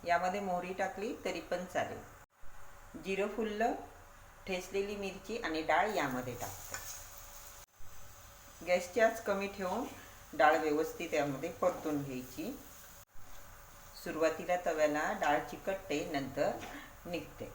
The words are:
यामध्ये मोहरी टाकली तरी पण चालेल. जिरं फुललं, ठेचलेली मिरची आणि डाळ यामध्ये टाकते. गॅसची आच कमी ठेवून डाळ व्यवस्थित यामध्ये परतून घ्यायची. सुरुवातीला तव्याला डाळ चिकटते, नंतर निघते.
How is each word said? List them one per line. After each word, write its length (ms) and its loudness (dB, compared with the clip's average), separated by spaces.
यामध्ये 320 4
मोहरी 340 0
टाकली 420 -2
तरी 160 -2
पण 240 -2
चालेल. 360 -2
जिरं 240 2
फुललं, 460 2
ठेचलेली 480 -2
मिरची 420 -4
आणि 240 -2
डाळ 280 6
यामध्ये 520 0
टाकते. 340 -6
गॅसची 340 4
आच 240 6
कमी 240 2
ठेवून 380 -2
डाळ 240 8
व्यवस्थित 560 2
यामध्ये 380 2
परतून 520 2
घ्यायची. 560 -6
सुरुवातीला 520 2
तव्याला 480 4
डाळ 260 4
चिकटते, 720 -2
नंतर 400 0
निघते. 500 -6